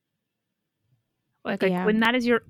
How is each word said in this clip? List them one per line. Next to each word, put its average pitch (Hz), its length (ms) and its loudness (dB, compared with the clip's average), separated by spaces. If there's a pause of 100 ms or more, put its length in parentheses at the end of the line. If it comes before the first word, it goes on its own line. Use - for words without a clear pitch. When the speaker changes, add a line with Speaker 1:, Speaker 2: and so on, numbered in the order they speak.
(1400)
Speaker 1:
Like, 202 180 -6
like, 190 100 2
Speaker 2:
Yeah. 180 140 -2
Speaker 1:
when 214 140 0
that 226 140 2
is 240 120 -2
your 240 240 0